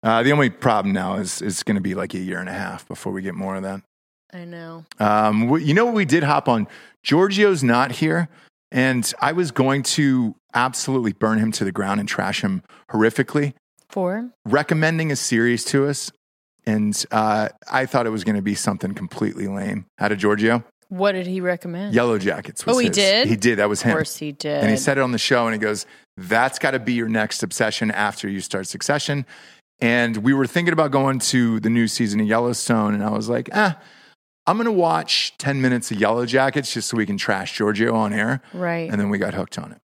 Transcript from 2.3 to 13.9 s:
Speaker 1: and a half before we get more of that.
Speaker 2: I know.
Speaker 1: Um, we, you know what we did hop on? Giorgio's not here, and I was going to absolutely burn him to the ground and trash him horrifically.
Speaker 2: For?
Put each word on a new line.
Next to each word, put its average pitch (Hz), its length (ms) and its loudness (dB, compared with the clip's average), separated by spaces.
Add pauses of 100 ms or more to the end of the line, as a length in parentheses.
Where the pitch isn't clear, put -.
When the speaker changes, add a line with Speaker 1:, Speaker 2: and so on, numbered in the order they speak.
Speaker 1:
and 92 100 -8
a 92 40 -8
half 95 340 -10
before - 240 -10
we 95 100 -6
get 95 140 -6
more 95 200 -6
of 95 80 -8
that. 98 180 -8 (520)
Speaker 2:
I 175 120 -16
know. 165 400 -16 (140)
Speaker 1:
Um, 107 480 2
we, 151 180 2
you 143 80 2
know 214 120 4
what 240 80 0
we 208 120 2
did 156 180 2
hop 143 240 2
on? 113 200 2 (360)
Giorgio's 190 600 4
not 127 300 4
here, 165 360 0 (420)
and 127 480 2
I 135 140 2
was 170 180 0
going 135 320 2
to 131 520 2 (180)
absolutely 123 600 0
burn 110 260 2
him 113 140 2
to - 120 -2
the 98 60 -2
ground 98 280 0
and 101 80 -4
trash - 340 -4
him 95 220 -2 (280)
horrifically. 131 600 2 (360)
Speaker 2:
For? 202 400 -4 (160)